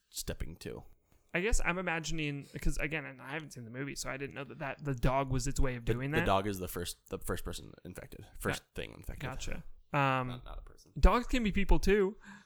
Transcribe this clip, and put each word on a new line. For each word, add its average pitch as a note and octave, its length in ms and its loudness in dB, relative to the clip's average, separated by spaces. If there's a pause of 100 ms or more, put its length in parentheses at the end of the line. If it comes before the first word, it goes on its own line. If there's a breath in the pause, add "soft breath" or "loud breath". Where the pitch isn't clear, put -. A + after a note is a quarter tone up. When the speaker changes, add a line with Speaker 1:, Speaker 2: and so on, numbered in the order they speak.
Speaker 1:
stepping - 480 -8
to? - 260 -12 (520)
Speaker 2:
I E3+ 60 -2
guess G#3+ 240 2
I'm E3+ 140 0
imagining, D#3+ 680 -4 (140)
'cause - 180 2
again, D3+ 280 -2
and C3+ 160 -14
I B2+ 100 -12
haven't D3+ 200 -8
seen B2 120 -12
the A2+ 60 -12
movie, C#3 240 -6
so - 160 -8
I C3 80 -6
didn't C3+ 160 -8
know C#3 100 -8
that, C#3 140 -14
that D3 260 -8
the C#3 100 0
dog C3+ 360 2
was C3 160 0
its C#3 140 0
way C3 160 4
of A#2+ 100 -10
Speaker 1:
The, A2+ 80 4
Speaker 2:
doing C3 160 -2
Speaker 1:
the D#3 80 2
Speaker 2:
that. E3 80 4
Speaker 1:
dog G2 200 6
is G2 120 0
the F2 100 -4
first, - 280 -4 (120)
the F#2+ 100 -4
first - 260 -2
person E2+ 280 -8 (140)
infected. - 400 -14 (120)
First - 240 -2 (120)
Speaker 2:
Ga-, D#2+ 80 -6
Speaker 1:
thing G#1+ 160 -10
infected. - 320 -8
Speaker 2:
gotcha. - 220 -4 (420)
Um, C3 340 2
Speaker 1:
Not, B2 160 -10
not - 140 -12
a - 40 -12
person. - 360 -20
Speaker 2:
dogs G#3 280 8
can B3 180 2
be G3+ 80 2
people - 260 8
too. G3 380 4 (300 loud breath)